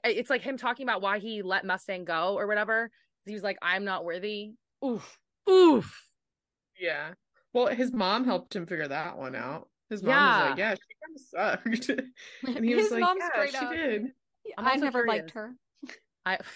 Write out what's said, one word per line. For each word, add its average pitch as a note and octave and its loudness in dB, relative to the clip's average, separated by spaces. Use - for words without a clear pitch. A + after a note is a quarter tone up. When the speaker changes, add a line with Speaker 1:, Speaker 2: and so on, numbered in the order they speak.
Speaker 1:
it's, A#3+ 0
like, B3 2
him C4 -6
talking B3 -4
about A3 0
why G3+ 0
he G#3+ -8
let F#3 -2
Mustang F#3 -4
go F3 0
or G#3 -2
whatever. A3 0
He G#3 -10
was G3 -8
like, G3 -4
"I'm F#3+ 0
not F#3 -4
worthy." G#3 -6
Oof. A#3 -4
Oof. E4 6
Speaker 2:
Yeah. D#3+ -4
Well, B3 4
his B3+ 0
mom G#3+ 2
helped G3 -2
him E3+ -4
figure D#3 -4
that D#3 -6
one C3 -8
out. B2+ -8
His G#3 -6
mom A#3+ 4
was A#3 6
like, C#3 -2
Speaker 1:
Yeah. G#3+ 0
Speaker 2:
"Yeah, G3 0
she - -14
kinda A3+ -2
sucked." B3+ 0
<laughs> B3+ -4
And A3+ -2
he A#3+ 4
was G#3+ 6
Speaker 3:
His G#3+ 2
Speaker 2:
like, A3+ 0
Speaker 3:
mom F#4 4
Speaker 2:
"Yeah, F4 -2
Speaker 3:
straight C#4+ 0
Speaker 2:
she C4 -6
Speaker 3:
up, B3 -2
Speaker 2:
did." C4 0
Speaker 1:
I'm A3 -4
Speaker 3:
I C4 4
Speaker 1:
also C#4+ 2
Speaker 3:
never B3 0
liked G#3+ -2
Speaker 1:
curious. A3+ -12
Speaker 3:
her. - -16
Speaker 1:
I, F#3 0